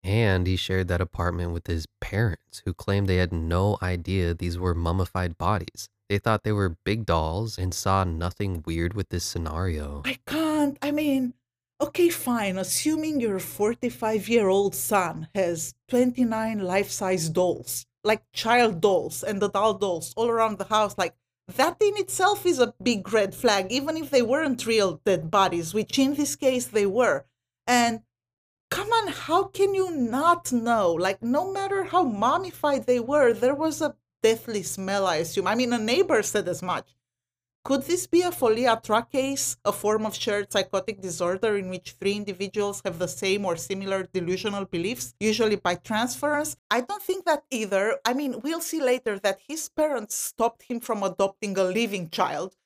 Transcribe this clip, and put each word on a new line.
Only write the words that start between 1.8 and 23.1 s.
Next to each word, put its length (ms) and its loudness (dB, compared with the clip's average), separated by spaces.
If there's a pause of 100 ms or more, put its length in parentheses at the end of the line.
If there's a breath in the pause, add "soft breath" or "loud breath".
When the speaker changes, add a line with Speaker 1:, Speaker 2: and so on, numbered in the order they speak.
Speaker 1:
parents, 640 -4
who 100 -4
claimed 340 -2
they 100 4
had 160 2
no 480 2
idea 520 0
these 240 -4
were 160 0
mummified 640 -2
bodies. 520 -4 (180)
They 100 -2
thought 260 0
they 100 0
were 320 0
big 200 -2
dolls 520 0
and 160 -4
saw 320 2
nothing 600 -4
weird 280 -2
with 160 -6
this 160 -4
scenario. 800 -4
Speaker 2:
I 200 -6
can't, 560 0
I 100 -2
mean, 420 0 (480)
okay, 260 2
fine, 500 0
assuming 600 0
your 200 0
forty-five-year-old 1400 2
son 600 0
has 380 -2 (160)
twenty-nine 680 2
life-size 680 0
dolls, 580 -2 (200)
like 260 2
child 480 2
dolls 440 2
and 200 -2
adult 380 2
dolls 340 -2
all 140 2
around 280 2
the 80 -4
house, 320 2
like, 180 -2 (380)
that 280 2
in 160 4
itself 480 0
is 140 4
a 220 4
big 300 0